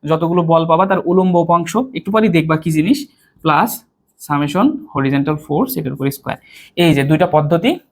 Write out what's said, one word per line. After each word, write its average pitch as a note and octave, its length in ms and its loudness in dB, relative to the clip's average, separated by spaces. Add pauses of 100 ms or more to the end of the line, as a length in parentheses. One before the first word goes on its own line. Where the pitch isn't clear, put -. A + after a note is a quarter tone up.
যতগুলো E3 380 0
বল E3 240 2
পাবা E3 200 2
তার F#3+ 180 0
উলম্ব F3+ 320 2
উপাংশ, E3+ 400 0 (180)
একটু G3 180 -8
পরেই A3 160 2
দেখবা D#3+ 280 2
কি D#3+ 140 -2
জিনিস, E3 380 0 (340)
প্লাস E3 420 0 (360)
summation D3 460 -2 (280)
horizontal C#3 420 0
force, D3+ 440 -4
এটার C#3 120 -6
উপর C#3 180 -4
স্কয়ার। - 280 -10 (380)
এই E3+ 180 4
যে C#3 100 2
দুইটা D#3 220 2
পদ্ধতি E3+ 520 0 (140)